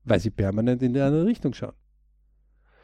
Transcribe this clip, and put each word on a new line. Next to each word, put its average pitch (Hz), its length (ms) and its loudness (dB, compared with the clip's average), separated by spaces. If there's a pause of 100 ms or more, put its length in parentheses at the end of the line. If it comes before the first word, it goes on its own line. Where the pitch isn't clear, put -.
weil 107 160 2
sie 101 120 -4
permanent 110 500 0
in 123 120 2
die 135 60 0
andere 147 260 2
Richtung 208 280 -2
schauen. - 220 -12 (1080)